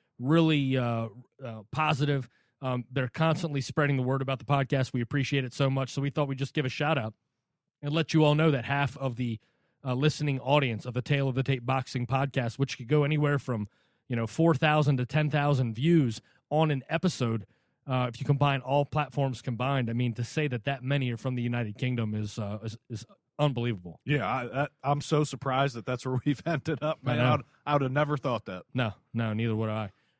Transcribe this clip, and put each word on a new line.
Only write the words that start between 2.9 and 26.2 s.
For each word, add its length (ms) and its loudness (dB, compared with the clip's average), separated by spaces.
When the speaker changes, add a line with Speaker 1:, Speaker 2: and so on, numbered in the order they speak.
Speaker 1:
they're 160 -2
constantly 540 0
spreading 340 0
the 80 0
word 180 0
about 180 -4
the 60 -14
podcast. 460 0
We 100 -2
appreciate 440 0
it 80 -10
so 160 2
much. 220 -2
So 100 -4
we 80 0
thought 180 -2
we'd 100 -4
just 160 -4
give 120 0
a 40 0
shout 280 0
out 160 -4
and 120 -4
let 200 0
you 100 8
all 120 6
know 160 6
that 140 0
half 320 0
of 200 -4
the, 220 -4
uh, 100 -2
listening 460 0
audience 460 2
of 80 -8
the 80 -2
Tale 280 0
of 60 -4
the 80 0
Tape 220 -2
Boxing 400 -2
Podcast, 520 -2
which 200 -2
could 100 -12
go 160 4
anywhere 360 2
from, 300 -4
you 60 -2
know, 120 -2
four 280 4
thousand 420 4
to 80 0
ten 240 0
thousand 460 2
views 460 4
on 220 2
an 180 -2
episode, 560 0
uh, 240 0
if 80 -14
you 60 -6
combine 360 2
all 220 2
platforms 600 -2
combined, 480 -2
I 20 -2
mean, 200 0
to 100 -6
say 240 -2
that 160 -4
that 200 -4
many 280 0
are 60 -6
from 180 -4
the 80 -2
United 340 -2
Kingdom 380 -2
is, 240 -4
uh, 240 -6
is, 140 -8
is 160 -8
unbelievable. 680 -2
Speaker 2:
Yeah, 200 0
I, 380 -2
I, 40 -2
I'm 200 0
so 220 0
surprised 520 -2
that 100 -8
that's 180 -4
where 180 -2